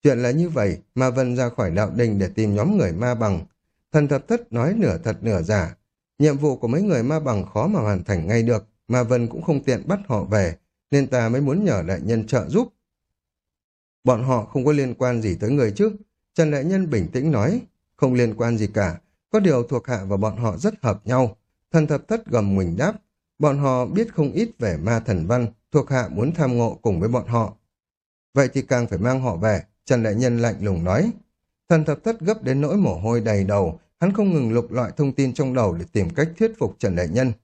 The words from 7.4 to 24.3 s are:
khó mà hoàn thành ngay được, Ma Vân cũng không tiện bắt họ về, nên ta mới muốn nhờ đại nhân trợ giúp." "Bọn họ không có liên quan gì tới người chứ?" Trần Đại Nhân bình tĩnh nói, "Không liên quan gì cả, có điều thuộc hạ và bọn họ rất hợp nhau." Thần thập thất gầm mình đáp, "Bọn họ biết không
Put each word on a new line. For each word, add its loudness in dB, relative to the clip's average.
khó -2
mà 0
hoàn 0
thành -2
ngay 2
được, 0
Ma 2
Vân 0
cũng -10
không 0
tiện 0
bắt -2
họ -2
về, 0
nên 2
ta 0
mới 0
muốn 0
nhờ 2
đại -4
nhân -2
trợ 0
giúp." 0
"Bọn 2
họ 0
không -4
có 4
liên 0
quan 0
gì 0
tới -2
người 2
chứ?" 2
Trần 2
Đại -2
Nhân 0
bình 0
tĩnh 0
nói, 0
"Không 0
liên 2
quan 0
gì 0
cả, -2
có 2
điều 4
thuộc -4
hạ -4
và -2
bọn 0
họ -2
rất -2
hợp -2
nhau." 0
Thần 4
thập -4
thất -4
gầm 0
mình 0
đáp, 0
"Bọn 2
họ 0
biết -2
không 0